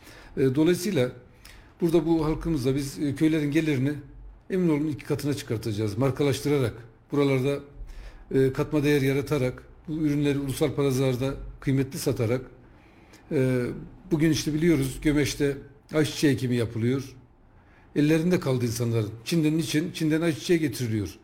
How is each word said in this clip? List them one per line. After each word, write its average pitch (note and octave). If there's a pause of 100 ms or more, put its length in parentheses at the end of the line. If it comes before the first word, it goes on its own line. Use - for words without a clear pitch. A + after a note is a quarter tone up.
(360)
E, C3+
dolayısıyla D#3 (680)
burada E3
bu E3
halkımızla D3+
biz, C#3
e, D3
köylerin D#3
gelirini D3 (580)
emin F#3
olun D3+
iki C3
katına C#3+
çıkartacağız. G#2+
Markalaştırarak, C#3 (380)
buralarda, C#3+ (760)
e, C3
katma C#3+
değer D3
yaratarak, C3 (260)
bu D#3
ürünleri C#3+
ulusal C#3
pazarda C3+ (260)
kıymetli C3+
satarak, B2 (920)
e, C3 (480)
bugün D#3+
işte D3+
biliyoruz D3+
Gömeç'te C#3+ (380)
ayçiçeği D3+
ekimi B2
yapılıyor. A#2 (920)
Ellerinde D#3+
kaldı C3
insanların. A2+ (140)
Çin'den D#3
için, D#3+
Çin'den D#3
ayçiçeği E3
getiriliyor. A2 (160)